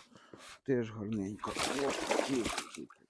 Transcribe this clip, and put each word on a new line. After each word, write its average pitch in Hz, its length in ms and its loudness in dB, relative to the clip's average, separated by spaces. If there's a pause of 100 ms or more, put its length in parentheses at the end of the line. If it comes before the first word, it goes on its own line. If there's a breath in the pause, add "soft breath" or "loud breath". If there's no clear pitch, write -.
(640 loud breath)
Теж 120 280 4
гарненько. 104 600 -2
Опа, - 760 2
тихо, 127 480 0
тихо, - 240 -12 (100)